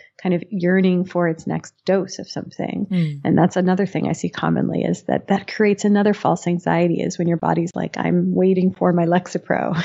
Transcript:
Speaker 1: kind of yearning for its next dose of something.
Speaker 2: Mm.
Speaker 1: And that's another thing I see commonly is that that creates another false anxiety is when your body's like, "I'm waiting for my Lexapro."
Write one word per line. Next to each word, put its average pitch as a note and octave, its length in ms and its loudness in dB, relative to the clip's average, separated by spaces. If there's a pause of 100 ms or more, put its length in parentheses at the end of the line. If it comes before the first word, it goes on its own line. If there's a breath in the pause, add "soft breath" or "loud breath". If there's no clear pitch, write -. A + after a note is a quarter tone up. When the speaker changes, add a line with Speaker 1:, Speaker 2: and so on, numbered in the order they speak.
(220 loud breath)
Speaker 1:
kind F3+ 140 0
of E3 160 -4
yearning F3+ 540 2
for F3 220 0
its E3 200 -4
next D#3+ 260 -6 (100)
dose F#3 360 -2
of - 100 -12
something. - 640 -8
Speaker 2:
Mm. D#3 320 -2
Speaker 1:
And - 120 2
that's E3 200 4
another F#3 320 0
thing - 200 -4
I - 40 -2
see - 180 -6
commonly - 540 -2
is - 200 -2
that - 260 -2
that G3 180 0
creates G#3 360 0
another G#3 300 4
false - 320 0
anxiety E3+ 560 0
is - 160 -6
when F3 100 0
your E3+ 100 0
body's E3+ 360 0
like, - 240 -6
"I'm F3 380 0
waiting F#3 360 2
for F#3 220 2
my E3+ 140 2
Lexapro." - 760 0